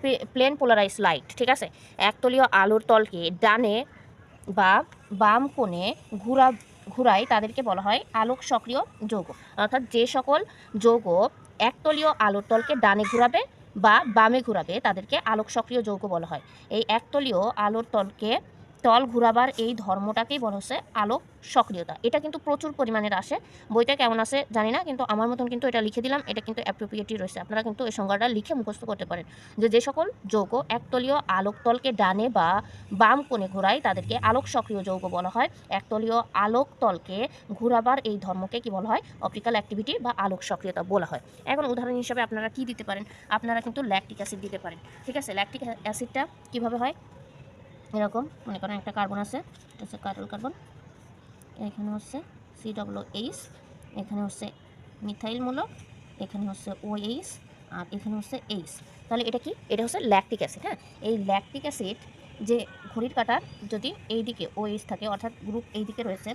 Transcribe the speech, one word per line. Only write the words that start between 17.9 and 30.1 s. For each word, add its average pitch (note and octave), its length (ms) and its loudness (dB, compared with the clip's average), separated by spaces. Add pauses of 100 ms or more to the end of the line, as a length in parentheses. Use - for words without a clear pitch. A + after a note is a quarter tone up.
তলকে G#3+ 480 -2 (460)
তল A#3+ 160 8 (100)
ঘুরাবার A#3 360 4 (160)
এই A#3 80 0 (140)
ধর্মটাকেই G#3+ 600 -2
বলা G3+ 140 -4
হচ্ছে B3 160 -4 (280)
আলোক A3 180 0 (320)
সক্রিয়তা। F3+ 400 2 (140)
এটা D4+ 160 2
কিন্তু D#4 220 -6
প্রচুর D4+ 340 -2
পরিমাণের A3 420 0
আসে, - 140 -4 (380)
বইটা A#3+ 280 4
কেমন A3+ 240 4
আসে C#4 120 -2 (180)
জানি A3 200 2
না, E4 120 0
কিন্তু C4+ 160 -4 (100)
আমার A3 180 2
মতন B3 220 -4
কিন্তু A#3+ 180 -4
এটা A#3 160 0
লিখে A3+ 180 -4
দিলাম, C#4 160 0 (100)
এটা G#3+ 160 -4
কিন্তু A3+ 180 -6
অ্যাপ্রোপ্রিয়েটই G#3 560 -6
রয়েছে। F#3 220 -8
আপনারা G#3+ 240 -2
কিন্তু G#3+ 220 -6
এই G#3+ 80 -8
সংজ্ঞাটা G3+ 300 0 (100)
লিখে G#3+ 220 -4
মুখস্থ G#3+ 300 -6
করতে G3 200 -6
পারেন F3 160 -6 (360)
যে, A3+ 140 4
যে A#3+ 120 8
সকল D#4+ 180 -2 (280)